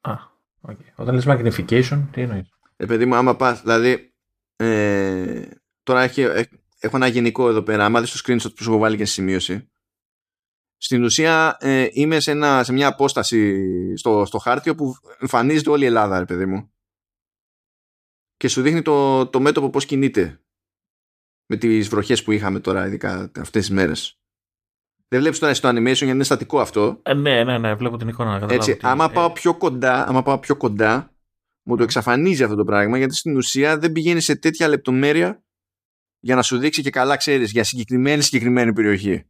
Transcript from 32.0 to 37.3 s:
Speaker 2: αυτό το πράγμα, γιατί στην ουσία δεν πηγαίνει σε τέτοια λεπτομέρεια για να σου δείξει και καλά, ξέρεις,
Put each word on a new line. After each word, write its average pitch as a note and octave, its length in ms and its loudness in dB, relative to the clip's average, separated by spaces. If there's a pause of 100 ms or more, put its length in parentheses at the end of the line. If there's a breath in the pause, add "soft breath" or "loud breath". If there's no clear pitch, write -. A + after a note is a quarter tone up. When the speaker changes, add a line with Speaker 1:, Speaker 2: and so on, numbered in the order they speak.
Speaker 2:
αυτό G#2+ 120 0
το G#2 80 -2
πράγμα, G#2 340 2
γιατί C3+ 180 -2
στην D3+ 200 -4
ουσία C#3 420 0
δεν D#3+ 140 0
πηγαίνει E3 280 0
σε D3+ 160 0
τέτοια D#3+ 320 0
λεπτομέρεια D3 760 0 (760)
για B2+ 160 0
να B2+ 60 4
σου B2 160 0
δείξει D3+ 240 0
και C#3 80 -4
καλά, C3 260 0
ξέρεις, C3 360 0